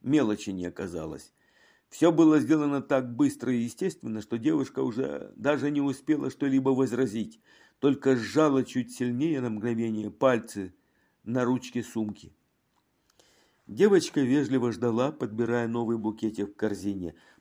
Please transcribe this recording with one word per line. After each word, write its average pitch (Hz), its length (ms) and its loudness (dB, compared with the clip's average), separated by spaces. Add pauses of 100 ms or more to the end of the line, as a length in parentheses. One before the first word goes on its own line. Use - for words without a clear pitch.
мелочи 120 480 0
не 90 160 -6
оказалось». 82 640 -10 (560)
Всё 165 240 4
было 156 260 8
сделано 143 440 2
так 127 340 0
быстро 127 380 0
и 117 80 0
естественно, 120 580 -6
что 110 160 -6
девушка 135 440 -2
уже 123 560 -4
даже 139 340 0
не 147 100 0
успела 139 500 -2
что-либо 135 400 0
возразить, 120 720 -2 (380)
только 135 380 2
сжала 131 480 2
чуть 123 300 -6
сильнее 131 460 -2
на 123 80 -2
мгновение 110 640 -4
пальцы 107 640 0 (500)
на 123 200 -2
ручке 123 380 -2
сумки. - 520 -8 (1300)
Девочка 170 540 4
вежливо 127 520 2
ждала, 117 400 0
подбирая 117 560 -2
новый 117 280 -2
букетик 107 540 -4
в - 60 -20
корзине, 98 580 -4 (260)